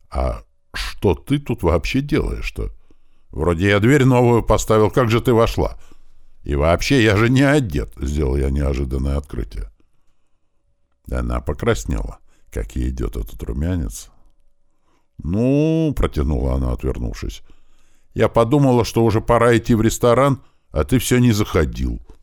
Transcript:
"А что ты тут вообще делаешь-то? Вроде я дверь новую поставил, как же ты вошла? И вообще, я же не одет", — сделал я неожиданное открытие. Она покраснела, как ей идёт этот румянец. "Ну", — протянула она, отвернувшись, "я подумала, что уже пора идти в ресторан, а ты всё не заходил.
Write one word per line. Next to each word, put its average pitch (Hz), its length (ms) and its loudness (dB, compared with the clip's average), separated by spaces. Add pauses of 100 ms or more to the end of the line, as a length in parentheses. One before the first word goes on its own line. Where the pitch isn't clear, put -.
(100)
"А 64 320 -4 (300)
что - 420 -2
ты - 240 -4
тут 127 240 -6
вообще 87 380 0
делаешь-то? - 720 -4 (600)
Вроде 85 380 0
я 101 120 4
дверь 127 240 4
новую 123 380 4
поставил, 107 480 2
как 123 200 0
же 117 100 2
ты 127 140 2
вошла? 110 420 0 (720)
И 71 80 -4
вообще, 85 480 2
я 107 140 4
же 113 120 2
не 131 140 4
одет", — 131 540 0
сделал 69 400 -2
я 67 140 0
неожиданное 67 640 -2
открытие. - 520 -8 (1400)
Она 60 300 -4
покраснела, - 800 -4 (320)
как - 240 -8
ей 62 140 -4
идёт 64 260 -6
этот - 260 -10
румянец. 85 680 -6 (1080)
"Ну", — 143 800 0
протянула 67 580 -2
она, 65 160 -2
отвернувшись, 60 720 -6 (720)
"я 107 140 2
подумала, 123 560 4
что 117 200 0
уже 110 160 2
пора 117 360 2
идти 117 180 2
в 107 80 2
ресторан, 123 580 2 (300)
а - 140 0
ты 131 160 0
всё 127 180 2
не 123 140 6
заходил. 64 680 -2 (220)